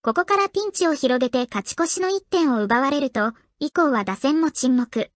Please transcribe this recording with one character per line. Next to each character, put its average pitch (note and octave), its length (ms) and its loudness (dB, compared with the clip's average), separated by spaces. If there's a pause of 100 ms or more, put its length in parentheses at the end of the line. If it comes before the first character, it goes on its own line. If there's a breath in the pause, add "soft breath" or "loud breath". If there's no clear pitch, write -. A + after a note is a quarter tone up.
こ A3+ 140 -2
こ F4+ 100 2
か G4+ 100 2
ら G4 140 2
ピ G4+ 160 -4
ン G4 60 -4
チ F4 160 0
を D4+ 80 2
広 B3+ 240 0
げ B3 100 0
て B3 180 -2
勝 G3+ 160 -6
ち - 100 -10
越 E4 120 -2
し F#4 160 -4
の F#4 80 0
一 G4 120 -2
点 D#4 340 2
を G#3 80 0
奪 A#3 180 2
わ C#4 80 0
れ D4 100 0
る C4+ 120 -2
と、 A3 220 -2 (260 soft breath)
以 D4 120 -4
降 D#4+ 200 2
は A3 120 0
打 G3 120 -4
線 D4+ 260 0
も D#4+ 80 2
沈 B3+ 260 0
黙。 A#3+ 400 -2